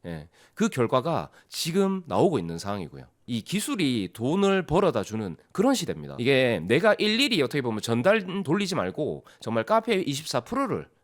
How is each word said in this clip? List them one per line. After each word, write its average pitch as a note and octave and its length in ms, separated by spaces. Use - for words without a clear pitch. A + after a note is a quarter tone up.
예, E2 240
그 A3 160
결과가 B2 600
지금 F#3+ 560
나오고 C3+ 340
있는 E2 180
상황이고요. E2+ 460
이 A#2 160
기술이 D#3 720
돈을 F#3+ 520
벌어다 D3+ 380
주는 G2+ 340
그런 C4+ 240
시대입니다. D2 440
이게 B2 480
내가 F3 280
일일이 A3 460
어떻게 C3+ 200
보면 A2 200
전단 F#3 640
돌리지 F3+ 320
말고 F#2+ 480
정말 A2+ 260
카페 A3+ 300
이십사 C#3 460
프로를 F#3+ 460